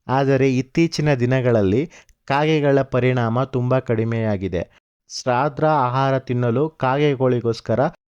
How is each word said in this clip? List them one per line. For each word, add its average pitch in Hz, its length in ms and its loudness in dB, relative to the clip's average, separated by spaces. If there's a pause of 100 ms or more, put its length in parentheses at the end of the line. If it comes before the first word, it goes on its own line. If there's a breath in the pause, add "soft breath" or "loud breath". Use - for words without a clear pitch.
ಆದರೆ 135 480 2
ಇತ್ತೀಚಿನ 151 580 0
ದಿನಗಳಲ್ಲಿ 120 760 0 (340 loud breath)
ಕಾಗೆಗಳ 143 580 2
ಪರಿಣಾಮ 127 640 0
ತುಂಬಾ 127 360 -2
ಕಡಿಮೆಯಾಗಿದೆ. 110 880 -2 (400 soft breath)
ಶ್ರಾದ್ದ 131 560 -2
ಆಹಾರ 135 540 0
ತಿನ್ನಲು 123 500 -2
ಕಾಗೆಗಳಿಗೋಸ್ಕರ 127 1200 0 (240)